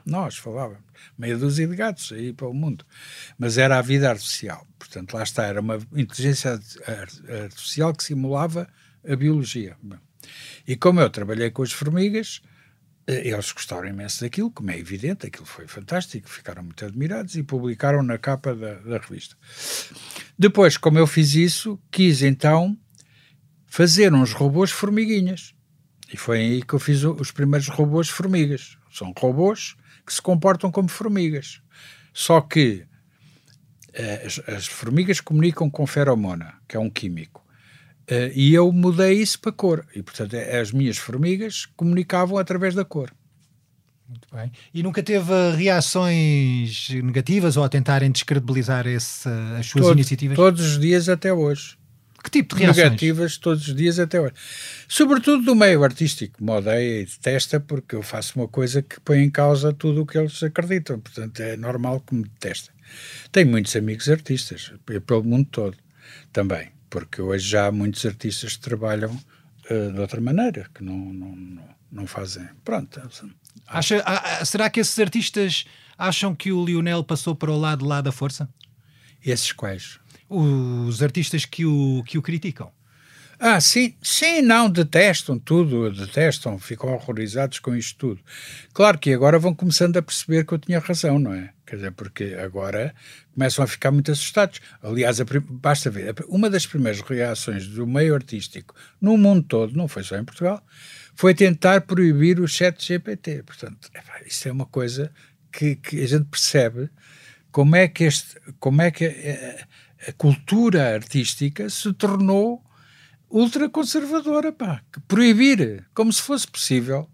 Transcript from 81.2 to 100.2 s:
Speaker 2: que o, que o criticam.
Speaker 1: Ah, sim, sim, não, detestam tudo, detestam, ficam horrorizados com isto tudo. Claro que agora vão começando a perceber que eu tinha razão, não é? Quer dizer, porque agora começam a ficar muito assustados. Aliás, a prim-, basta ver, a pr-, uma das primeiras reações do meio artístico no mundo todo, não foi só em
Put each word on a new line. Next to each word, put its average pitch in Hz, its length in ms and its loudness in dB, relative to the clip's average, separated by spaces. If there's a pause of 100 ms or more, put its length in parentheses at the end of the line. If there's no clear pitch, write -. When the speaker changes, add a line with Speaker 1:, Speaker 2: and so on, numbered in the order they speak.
Speaker 2:
que - 200 -6
o, 139 400 0
que 165 120 -8
o 151 40 -2
criticam. 165 500 -8 (640)
Speaker 1:
Ah, 226 220 4
sim, 247 420 2
sim, 330 400 2
não, 226 280 6
detestam 165 680 4
tudo, 127 540 2
detestam, 101 680 -2
ficam 123 340 -8
horrorizados 120 640 -6
com 123 160 -4
isto - 220 -8
tudo. 113 240 -6 (500)
Claro 196 280 6
que 143 120 0
agora 139 280 6
vão 175 140 0
começando 175 440 2
a 175 40 2
perceber 160 440 -2
que 165 80 -4
eu 160 60 -2
tinha 175 200 -2
razão, 160 380 0
não 123 160 0
é? 92 180 -12 (140)
Quer 107 120 -12
dizer, 98 140 -8
porque 98 500 -10
agora 98 520 -6 (400)
começam 135 300 0
a - 40 2
ficar - 240 -2
muito 147 200 2
assustados. 196 500 0 (200)
Aliás, 117 380 0
a 127 60 0
prim-, 139 140 -2
basta 143 500 -2
ver, 101 200 -6
a 110 40 -8
pr-, 156 140 -12
uma 202 220 2
das 190 180 0
primeiras 113 340 -2
reações 117 680 -4
do 113 200 -8
meio 151 260 2
artístico - 640 -8 (260)
no 214 160 6
mundo 202 260 8
todo, 113 320 -2
não 170 120 0
foi 98 160 -8
só 95 140 -6
em 107 60 -6